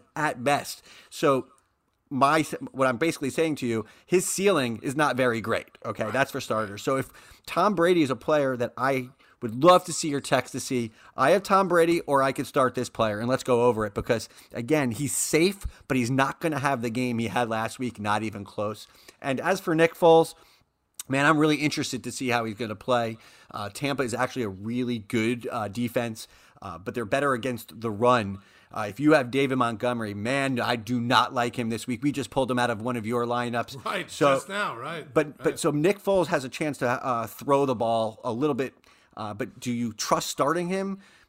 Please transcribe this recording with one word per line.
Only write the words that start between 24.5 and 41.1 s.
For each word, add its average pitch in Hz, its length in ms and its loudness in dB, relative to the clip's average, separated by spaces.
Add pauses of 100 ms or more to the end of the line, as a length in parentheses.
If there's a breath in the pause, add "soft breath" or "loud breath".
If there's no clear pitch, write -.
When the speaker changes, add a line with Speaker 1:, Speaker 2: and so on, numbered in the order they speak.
Speaker 1:
good, 120 540 -2
uh, 107 160 -4
defense, 117 580 -4 (340 soft breath)
uh, 92 160 -12
but 107 200 -10
they're 117 80 -4
better 139 300 0
against 120 460 -6
the 113 120 -4
run. 104 460 2 (340 soft breath)
Uh, 107 160 -4
if 101 120 -10
you 151 120 6
have 131 180 4
David 131 260 0
Montgomery, 117 560 -2
man, 127 480 -2
I 113 140 0
do 117 260 -4
not 120 320 4
like 123 240 -2
him 113 140 -2
this 113 160 -6
week. 123 160 -4
We 143 80 2
just 127 180 -4
pulled 131 220 0
him 123 80 0
out 120 100 2
of 110 140 -4
one 123 140 -4
of 107 100 -6
your 120 180 0
lineups. 120 600 -4
Speaker 2:
Right, 190 260 -6
Speaker 1:
So, 143 240 4
Speaker 2:
just 131 140 -4
now, 196 280 -4
right, 143 380 -10
Speaker 1:
but, 156 120 4
Speaker 2:
right. 143 120 -14
Speaker 1:
but 139 220 -2
so 165 100 2
Nick 165 320 2
Foles 190 240 2
has 151 180 -2
a 131 40 -8
chance 147 300 -6
to, 127 100 0
uh, 120 400 -2
throw 139 360 2
the 131 120 0
ball 113 480 0
a 123 80 -2
little 135 220 0
bit, 123 200 -4 (420 soft breath)
uh, 104 160 -8
but 107 260 -8
do 123 140 -6
you 117 220 -4
trust - 340 0
starting 160 400 0
him? 196 300 -4 (300 loud breath)